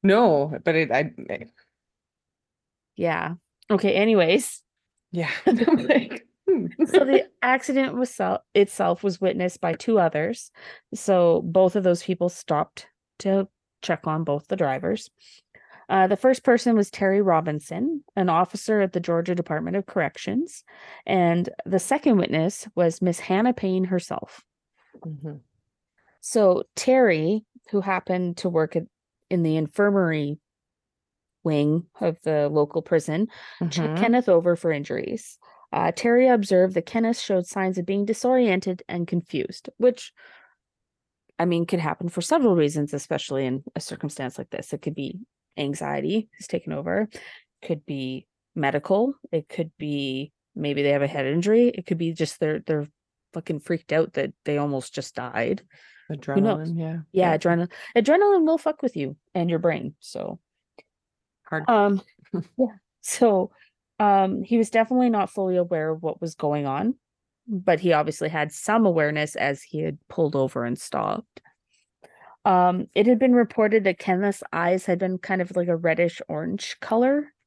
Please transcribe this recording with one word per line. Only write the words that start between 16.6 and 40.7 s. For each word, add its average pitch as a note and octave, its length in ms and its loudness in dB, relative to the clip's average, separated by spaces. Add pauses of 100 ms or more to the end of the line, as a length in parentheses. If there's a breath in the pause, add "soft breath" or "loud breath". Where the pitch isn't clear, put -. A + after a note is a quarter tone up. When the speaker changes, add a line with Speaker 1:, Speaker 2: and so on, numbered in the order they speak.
Speaker 2:
was G3+ 140 2
Terry G3 320 2
Robinson, E3+ 800 -2 (100)
an F#3 140 0
officer F#3+ 540 0
at F#3+ 100 0
the F3+ 80 -2
Georgia F3 340 -2
Department E3 400 -4
of G3 120 -4
Corrections. G3+ 760 -4 (440 loud breath)
And F3 420 2 (160)
the F3+ 140 0
second C4+ 400 2
witness E3+ 560 -2
was E3+ 260 0
Miss F3+ 200 0
Hannah A3 340 0
Payne F#3 300 -2
herself. - 600 -6 (580)
Speaker 1:
Mm-hmm. D3 340 -12 (840)
Speaker 2:
So - 440 2 (120)
Terry, G#3+ 680 2 (240)
who G3+ 100 0
happened F3+ 580 -2
to F#3 120 -4
work D#3+ 260 0
at, E3 60 -2 (480)
in F3+ 120 0
the D#3+ 140 2
infirmary D#3+ 840 0 (1040)
wing D3+ 420 0 (160)
of E3 220 -2
the D3+ 280 0
local D3+ 320 0
prison, E3 460 0 (420 loud breath)
checked D3 60 -6 (120)
Speaker 1:
Mm-hmm. D#3 80 -4
Speaker 2:
Kenneth A#3 320 2
over F3 280 4
for E3 140 -2
injuries. - 680 -6 (340 soft breath)
Uh, E3 200 0
Terry A#3+ 360 4
observed F#3+ 460 4
that F3 120 -2
Kenneth A3+ 320 0
showed F3+ 280 -2
signs F#3 320 -4
of F3 80 -6
being G3 180 -2
disoriented G#3+ 840 0
and F3 200 -4
confused, - 680 -6
which, B3 340 0 (1300 soft breath)